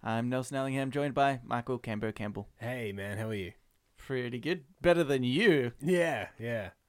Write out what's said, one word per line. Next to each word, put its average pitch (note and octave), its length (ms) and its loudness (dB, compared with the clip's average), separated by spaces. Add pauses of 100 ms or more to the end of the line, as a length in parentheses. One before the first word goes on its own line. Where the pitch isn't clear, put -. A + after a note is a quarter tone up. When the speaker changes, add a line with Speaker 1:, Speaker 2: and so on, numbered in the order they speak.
Speaker 1:
I'm A2+ 280 -2
Nelson B2+ 280 -2
Allingham, C3+ 320 0
joined C#3+ 240 0
by C#3 300 2
Michael A#2+ 340 -2
Cambo A2 340 -2
Campbell. G#2 460 -6
Speaker 2:
Hey, A#2+ 340 -6
man, G2+ 280 -6
how A2 100 -4
are A2 60 -2
you? F#2 160 -6 (440)
Speaker 1:
Pretty B2 440 -4
good. D3+ 240 -4 (180)
Better E3+ 220 6
than C3+ 200 2
you. C3+ 560 4
Speaker 2:
Yeah, D#3+ 500 2 (100)
yeah. A2 300 -4 (200)